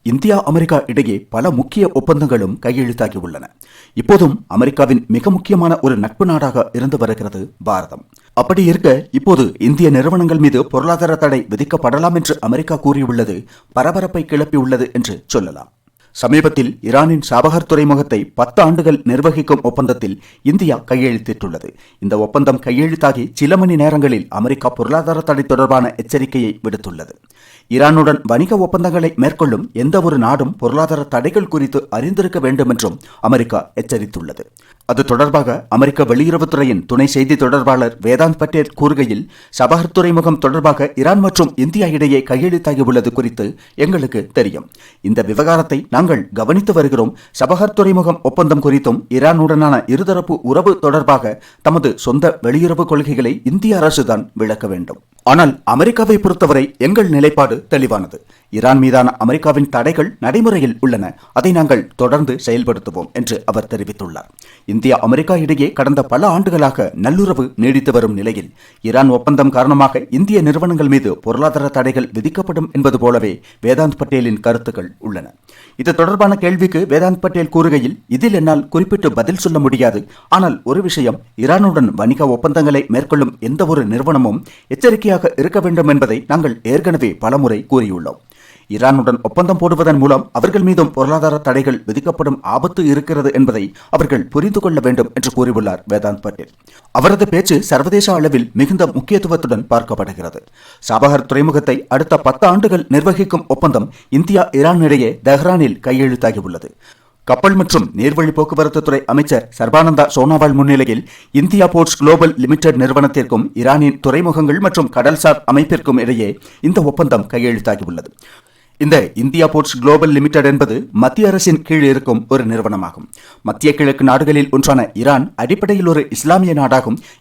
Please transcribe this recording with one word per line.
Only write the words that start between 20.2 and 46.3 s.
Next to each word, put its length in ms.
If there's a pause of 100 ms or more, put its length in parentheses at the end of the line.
இந்தியா 380
கையெழுத்திட்டுள்ளது. 960 (260)
இந்த 200
ஒப்பந்தம் 400
கையெழுத்தாகி 720
சில 240
மணி 180
நேரங்களில் 540
அமெரிக்கா 400
பொருளாதார 520
தடை 220
தொடர்பான 540
எச்சரிக்கையை 680
விடுத்துள்ளது. 500 (540)
ஈரானுடன் 560
வணிக 340
ஒப்பந்தங்களை 580
மேற்கொள்ளும் 580
எந்த 280
ஒரு 160
நாடும் 380
பொருளாதார 480
தடைகள் 440
குறித்து 420
அறிந்திருக்க 500
வேண்டும் 300
என்றும் 300 (220)
அமெரிக்கா 500 (100)
எச்சரித்துள்ளது. 580 (460)
அது 200
தொடர்பாக 640
அமெரிக்க 340
வெளியுறவுத்துறையின் 840
துணை 220
செய்தி 280
தொடர்பாளர் 680
வேதாந்த் 360
பட்டேல் 400
கூறுகையில், 500 (320)
"சபஹர் 340
துறைமுகம் 440
தொடர்பாக 580
ஈரான் 240
மற்றும் 360
இந்தியா 320
இடையே 420
கையெழுத்தாகியுள்ளது 840
குறித்து 460 (180)
எங்களுக்கு 580
தெரியும். 360 (320)
இந்த 200
விவகாரத்தை 680
நாங்கள் 440